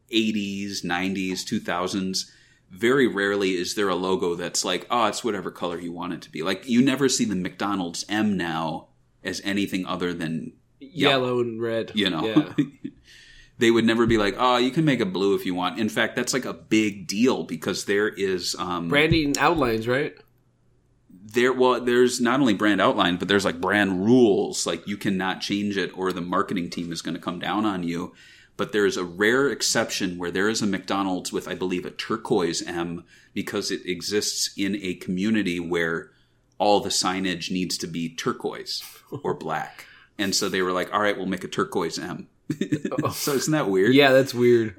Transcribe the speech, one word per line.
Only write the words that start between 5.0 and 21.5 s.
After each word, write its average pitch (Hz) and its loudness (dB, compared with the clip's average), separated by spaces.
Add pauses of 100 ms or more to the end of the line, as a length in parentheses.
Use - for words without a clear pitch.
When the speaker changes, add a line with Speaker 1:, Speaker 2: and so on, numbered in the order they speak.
Speaker 1:
it's - -2
whatever 98 -4
color 87 -6
you 87 -8
want 87 -8
it 78 -10
to - -20
be." 73 -6
Like, 95 -4
you 120 6
never 135 4
see 123 2
the 107 0
McDonald's 92 -4
M 104 2
now 82 -4 (340)
as 92 -6
anything 98 -2
other 87 -4
than 82 -6 (260)
yellow, 135 0
Speaker 2:
Yellow 123 0
and 117 -4
red. 113 -4
Speaker 1:
you 101 2
know? 87 -2 (320)
Speaker 2:
Yeah. - 2
Speaker 1:
<laughs> - -20 (840)
They 117 6
would 113 4
never 117 4
be 113 4
like, 101 2
"Oh, 123 4
you 127 2
can 160 0
make 139 2
it 98 -2
blue 98 2
if 90 -2
you 92 -2
want." 90 -2
In 113 2
fact, 110 0
that's, 120 -2
like, 127 -2
a 101 -6
big 104 0
deal 101 2
because 85 -6
there 104 0
is, 92 -2
um, 87 -4
Speaker 2:
Branding 151 2
outlines, 123 2
right? 127 0 (1120)
Speaker 1:
There, 120 4